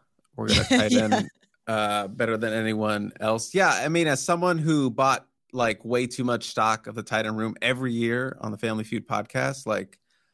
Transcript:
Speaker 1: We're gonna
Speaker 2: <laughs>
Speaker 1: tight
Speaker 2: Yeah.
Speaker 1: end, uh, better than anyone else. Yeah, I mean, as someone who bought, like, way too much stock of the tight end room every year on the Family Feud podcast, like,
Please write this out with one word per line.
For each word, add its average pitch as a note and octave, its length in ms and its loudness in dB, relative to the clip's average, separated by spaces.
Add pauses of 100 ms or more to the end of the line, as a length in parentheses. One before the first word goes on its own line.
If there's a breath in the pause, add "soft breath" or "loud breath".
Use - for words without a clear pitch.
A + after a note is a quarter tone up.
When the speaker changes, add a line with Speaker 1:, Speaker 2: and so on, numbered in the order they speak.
(340)
Speaker 1:
We're A2 140 -6
gonna - 160 4
Speaker 2:
<laughs> - 40 -8
Speaker 1:
tight A3 220 4
Speaker 2:
Yeah. A#3+ 140 4
Speaker 1:
end, G#3+ 260 2 (380)
uh, G#2 400 0
better A2+ 280 -2
than A2 160 -2
anyone G#2+ 680 -2
else. A2+ 340 -2
Yeah, F#3 160 6
I A#2+ 180 2
mean, E3 200 2
as C3+ 120 2
someone F3 380 2
who D3+ 320 2
bought, C3+ 340 2 (280)
like, A#2 320 0
way B2 240 0
too B2 160 -4
much A#2+ 240 -2
stock A2 400 0
of A2 80 -12
the G#2+ 80 -8
tight A2 220 -2
end A2 120 -4
room A2 240 -2
every B2+ 300 -2
year A#2 480 -2
on A2 100 -6
the G#2 80 -10
Family A2 240 -4
Feud A2 240 -8
podcast, C3 600 -4
like, G2 300 -4 (380)